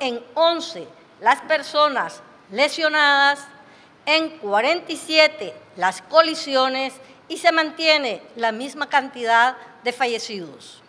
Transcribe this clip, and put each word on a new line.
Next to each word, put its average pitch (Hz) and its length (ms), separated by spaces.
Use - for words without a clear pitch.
en 240 200
once 320 520
las 254 220
personas 285 800
lesionadas, 285 880
en 320 300
cuarenta 240 540
y 311 60
siete 311 580
las 185 260
colisiones 269 880
y 320 120
se 339 120
mantiene 311 680
la 226 160
misma 269 360
cantidad 247 680
de 240 80
fallecidos. 226 960